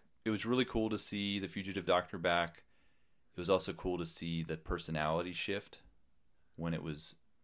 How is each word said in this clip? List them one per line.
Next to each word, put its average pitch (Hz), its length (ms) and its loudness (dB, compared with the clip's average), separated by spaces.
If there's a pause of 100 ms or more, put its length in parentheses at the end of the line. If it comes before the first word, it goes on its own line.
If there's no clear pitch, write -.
(260)
it 110 60 2
was 104 140 0
really 123 200 2
cool 110 240 0
to 107 80 0
see 101 420 2
the 95 80 -4
fugitive 95 380 -6
doctor 90 320 4
back. 85 460 2 (760)
It - 20 -4
was 90 100 0
also 95 220 4
cool 87 280 -2
to 85 60 -4
see 82 380 -2
the 80 140 -4
personality 82 720 -2
shift - 480 -6 (800)
when 82 160 -4
it 82 100 -4
was, 76 320 -6 (280)